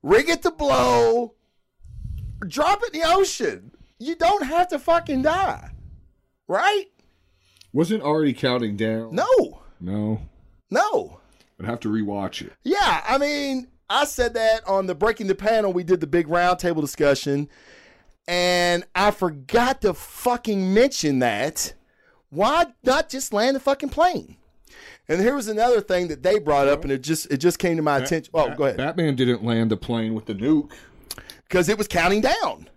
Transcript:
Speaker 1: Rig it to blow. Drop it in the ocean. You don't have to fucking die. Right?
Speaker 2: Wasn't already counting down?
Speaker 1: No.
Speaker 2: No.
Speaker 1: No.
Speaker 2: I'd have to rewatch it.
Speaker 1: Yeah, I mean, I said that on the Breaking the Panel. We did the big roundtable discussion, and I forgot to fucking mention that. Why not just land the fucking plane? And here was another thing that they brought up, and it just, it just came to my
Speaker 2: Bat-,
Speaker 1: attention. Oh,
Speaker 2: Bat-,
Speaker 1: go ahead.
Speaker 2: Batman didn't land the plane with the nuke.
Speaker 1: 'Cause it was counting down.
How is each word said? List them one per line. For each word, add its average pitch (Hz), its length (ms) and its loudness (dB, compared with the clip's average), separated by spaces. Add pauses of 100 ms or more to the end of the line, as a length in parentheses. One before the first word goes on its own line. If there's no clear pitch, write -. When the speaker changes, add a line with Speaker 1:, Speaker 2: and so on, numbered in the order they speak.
Speaker 1:
Rig 285 280 4
it 339 120 0
to 339 100 0
blow. 247 840 2 (1120)
Drop 330 360 0
it 480 120 -8
in 320 60 -4
the 330 60 0
ocean. 180 640 0 (280)
You 294 160 -6
don't 349 300 2
have 339 240 0
to 302 100 -4
fucking 330 420 0
die. 320 480 0 (760)
Right? 381 380 0 (880)
Speaker 2:
Wasn't 175 320 0
already 151 300 2
counting 120 420 -2
down? 110 380 -2
Speaker 1:
No. 415 480 2 (180)
Speaker 2:
No. 107 420 -4 (500)
Speaker 1:
No. 370 480 -2 (400)
Speaker 2:
I'd 90 60 -10
have 117 160 -6
to 110 80 -4
rewatch 101 520 -4
it. - 120 -16 (100)
Speaker 1:
Yeah, 339 440 0
I 254 100 0
mean, 277 500 -2 (220)
I 208 160 0
said 240 280 -4
that 220 340 0
on 190 200 0
the 180 80 -4
Breaking 220 320 -2
the 190 80 0
Panel. 214 360 0
We 180 120 -2
did 175 180 2
the 160 60 -4
big 170 200 0
roundtable 175 540 2
discussion, 143 680 0 (800)
and 175 560 2 (120)
I 202 160 4
forgot 202 680 0
to 196 120 2
fucking 208 800 -2
mention 196 460 2
that. 120 540 -2 (560)
Why 254 360 2 (180)
not 277 260 2
just 269 220 -8
land 233 240 2
the 269 60 -4
fucking 277 280 -2
plane? 330 460 -2 (720)
And 170 140 0
here 240 140 2
was 247 120 -4
another 220 320 2
thing 180 300 -2
that 135 140 -8
they 202 160 4
brought 143 280 2
up, 143 160 2
and 139 80 -4
it 135 120 -2
just, 151 280 -4
it 143 60 0
just 165 220 2
came 170 180 0
to 160 60 -2
my 147 160 2
Speaker 2:
Bat-, 131 80 -4
Speaker 1:
attention. 160 260 -4
Oh, 151 160 2
Speaker 2:
Bat-, 147 80 -8
Speaker 1:
go 156 80 0
ahead. 123 120 0
Speaker 2:
Batman 156 380 -2
didn't 123 300 0
land 113 260 0
the 107 60 0
plane 113 360 -4
with 110 120 -8
the 110 100 -8
nuke. 143 360 0 (760)
Speaker 1:
'Cause 180 220 0
it 214 80 0
was 208 100 -4
counting 185 340 2
down. 262 560 -2